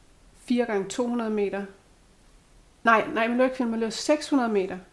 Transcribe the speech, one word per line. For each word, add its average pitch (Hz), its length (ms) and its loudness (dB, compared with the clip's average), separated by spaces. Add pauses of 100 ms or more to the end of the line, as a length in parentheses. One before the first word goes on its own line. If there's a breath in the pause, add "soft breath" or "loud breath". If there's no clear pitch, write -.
(460)
fire 240 200 0
gange 196 240 -2
to 240 180 -2
hundrede 233 220 -2
meter. 202 360 -2 (1160)
Nej, 226 300 4
nej, 226 140 0
man 240 100 0
løber 254 60 4
ikke 254 140 0
fire 247 80 0
hundrede, 226 60 0
man 226 80 -2
løber 226 120 -2
seks 302 380 0
hundrede 254 200 2
meter 185 280 0 (160)